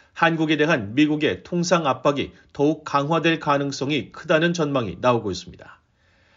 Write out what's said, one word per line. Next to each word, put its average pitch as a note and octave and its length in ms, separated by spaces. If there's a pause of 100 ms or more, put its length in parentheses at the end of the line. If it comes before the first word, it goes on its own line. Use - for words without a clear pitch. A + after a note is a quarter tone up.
(140)
한국에 D#3+ 420
대한 C#3 380
미국의 D3 500
통상 F3 420
압박이 C3+ 460 (200)
더욱 D3+ 320
강화될 D#3+ 540
가능성이 C#3+ 720
크다는 E3+ 440
전망이 C#3 460
나오고 A#2 300
있습니다. - 480 (580)